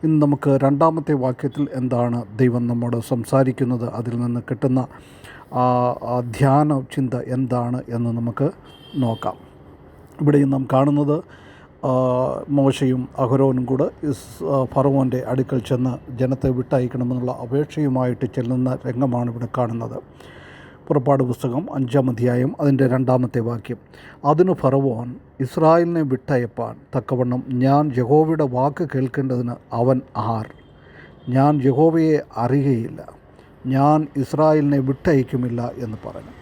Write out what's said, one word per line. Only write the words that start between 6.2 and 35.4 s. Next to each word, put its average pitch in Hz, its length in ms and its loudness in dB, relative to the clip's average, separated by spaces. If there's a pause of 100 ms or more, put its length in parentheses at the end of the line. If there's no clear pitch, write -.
ധ്യാന 139 420 4 (160)
ചിന്ത 131 180 -2 (220)
എന്താണ് 123 440 -2 (160)
എന്ന് 117 220 -2
നമുക്ക് 117 300 -2 (560)
നോക്കാം. 113 340 -4 (840)
ഇവിടെയും 143 320 4
നാം 131 180 -2
കാണുന്നത്, 143 420 2 (760)
ആ, 127 40 2 (640)
മോശയും 131 440 2 (240)
അഹരോനും 131 460 2
കൂടെ 139 160 0 (240)
ഇസ്-, - 320 -10 (100)
ആ, 135 60 0 (160)
ഫറവോൻ്റെ 135 460 2 (100)
അടുക്കൽ 131 300 -2 (100)
ചെന്ന് 123 240 0 (240)
ജനത്തെ 131 400 0
വിട്ടയക്കണമെന്നുള്ള 123 720 -2 (160)
അപേക്ഷയുമായിട്ട് 131 800 -2 (100)
ചെല്ലുന്ന 127 420 -2 (120)
രംഗമാണ് 120 460 -2
ഇവിടെ 117 220 -8
കാണുന്നത്. 117 420 -4 (880)
പുറപ്പാട് 139 400 2
പുസ്തകം 123 360 -4 (120)
അഞ്ചാം 131 360 0
അധ്യായം, 123 380 0 (120)
അതിൻ്റെ 139 320 4
രണ്ടാമത്തെ 127 560 0
വാക്യം. 117 280 -8 (520)
അതിനു 175 320 4
ഫറവോൻ, 131 460 0 (360)
"ഇസ്രായേലിനെ 165 580 2 (120)
വിട്ടയപ്പാൻ 120 600 -4 (200)
തക്കവണ്ണം 123 480 -2 (220)
ഞാൻ 143 200 4 (160)
യഹോവയുടെ 151 460 4 (100)
വാക്ക് 139 380 0
കേൾക്കേണ്ടതിന് 127 600 -2 (240)
അവൻ 127 180 4 (340)
ആർ? 110 160 -4 (880)
ഞാൻ 139 160 6 (160)
യഹോവയെ 160 500 4 (260)
അറിയുകയില്ല, 131 580 0 (720)
ഞാൻ 143 220 4 (260)
ഇസ്രായേലിനെ 147 560 2 (100)
വിട്ടയക്കുമില്ല" 127 720 0 (240)